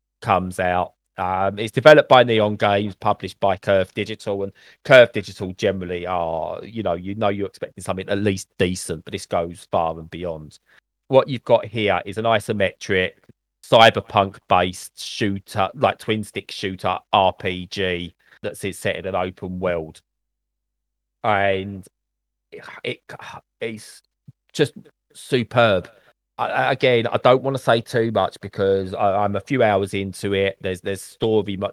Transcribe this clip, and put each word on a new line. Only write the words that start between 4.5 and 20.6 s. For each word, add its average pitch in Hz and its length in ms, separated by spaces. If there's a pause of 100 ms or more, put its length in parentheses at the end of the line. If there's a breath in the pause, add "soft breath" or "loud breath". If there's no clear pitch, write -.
Curve 127 280
Digital 95 420
generally 90 540
are, 82 580
you 110 160
know, 92 120
you 90 200
know 107 140
you're 101 180
expecting - 380
something 95 260
at 101 80
least 101 300 (100)
decent, 92 480
but - 60
this 98 160
goes 85 440
far 82 280
and 82 100
beyond. 82 480 (520 soft breath)
What 131 180
you've 127 160
got 113 220
here 101 400
is 98 120
an 110 80
isometric, 101 840 (520)
cyberpunk-based 98 1400
shooter, 98 760
like, 120 240
twin-stick 107 500
shooter 92 480 (140)
R 95 220
P 92 340
G 87 480 (260 soft breath)
that's - 200 (140)
set 95 200
in 85 100
an 95 100
open 92 440
world. 85 420 (1200)